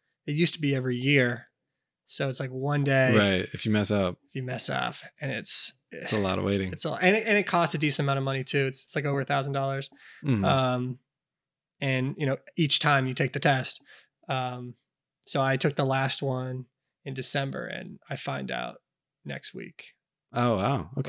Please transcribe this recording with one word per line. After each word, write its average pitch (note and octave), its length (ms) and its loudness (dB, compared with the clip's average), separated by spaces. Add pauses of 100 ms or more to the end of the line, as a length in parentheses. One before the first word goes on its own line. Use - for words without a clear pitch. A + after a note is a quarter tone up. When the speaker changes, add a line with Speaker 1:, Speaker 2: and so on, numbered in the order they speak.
(280)
Speaker 1:
It D3 80 -2
used D#3+ 200 2
to E3 60 -10
be C#3 140 2
every B2+ 200 0
year. B2 520 2 (580)
So C#3 240 -4
it's C3 100 -6
like C3 120 -6
one C#3 320 0
day C3 320 6
Speaker 2:
Right, G2 380 4
if - 120 -6
you A2 60 2
mess G#2 180 2
up. F#2+ 280 2 (120)
Speaker 1:
if - 60 -12
you C3 80 -6
mess B2 260 -4
up, C3 260 -2 (260)
and C#3 100 -4
it's - 420 -2 (180)
Speaker 2:
It's - 220 -10
a G#2+ 40 2
lot F#2+ 200 2
of F#2+ 60 0
waiting. G2 300 0
Speaker 1:
it's - 120 -8
a, D#3 80 -4
and F#3 220 4
it, A3 100 0
and G#3 120 4
it G3 100 0
costs E3+ 260 2
a E3 60 -2
decent D3 260 0
amount C#3 140 2
of C3+ 60 -2
money C3+ 180 -2
too. C#3 240 2
It's, C3+ 180 -6
it's, - 100 -8
like, D3 100 -2
over C#3 160 0
a C3 40 -6
thousand C#3 280 0
dollars. C3+ 360 -2 (340)
Speaker 2:
Mm-hmm. B2 220 2
Speaker 1:
Um, B2+ 540 2 (840)
and, C3 360 0
you D#3 100 -2
know, C3+ 100 0 (180)
each D3+ 240 2
time C#3 280 2
you B2+ 80 -4
take C#3+ 180 0
the C3 60 -6
test. C3 420 2 (480)
Um, B2 460 -6 (500)
so C#3 160 0
I C3+ 160 2
took C#3 180 0
the C#3+ 100 0
last C3+ 360 0
one B2+ 440 -4 (380)
in C3+ 120 -8
December, C3+ 500 -4
and - 340 -10 (100)
I C#3 60 -8
find C3+ 360 -6
out A#1+ 240 -6 (500)
next - 300 -10
week. - 380 -16 (400)
Speaker 2:
Oh, A#2+ 240 2
wow. G2+ 380 -2
Speaker 1:
Or C#3 140 -2